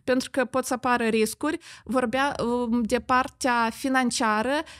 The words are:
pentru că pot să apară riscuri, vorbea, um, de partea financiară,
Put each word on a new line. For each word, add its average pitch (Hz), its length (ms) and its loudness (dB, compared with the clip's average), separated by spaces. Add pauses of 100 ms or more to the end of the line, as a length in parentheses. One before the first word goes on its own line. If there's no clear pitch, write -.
pentru 254 260 0
că 262 140 0
pot 247 200 -2
să 269 100 -4
apară 240 300 0
riscuri, 220 540 0 (260)
vorbea, 254 500 0 (100)
um, 240 380 0
de 220 180 0
partea 247 720 0
financiară, 247 800 0 (280)